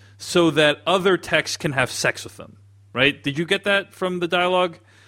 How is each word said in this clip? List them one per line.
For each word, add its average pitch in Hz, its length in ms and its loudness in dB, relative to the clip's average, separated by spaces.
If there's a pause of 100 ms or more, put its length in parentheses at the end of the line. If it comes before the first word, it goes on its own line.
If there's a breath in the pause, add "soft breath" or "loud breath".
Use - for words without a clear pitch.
(180 soft breath)
so 170 320 2
that 147 360 2
other 185 300 2
techs - 400 -2
can 156 160 -4
have 127 180 0
sex - 340 -4
with - 120 -16
them, - 220 -20 (340)
right? 139 300 0
Did 143 160 -6
you 170 80 -2
get 196 180 -2
that 196 300 -2
from 180 260 -4
the 175 80 -4
dialogue? 180 500 0 (300 soft breath)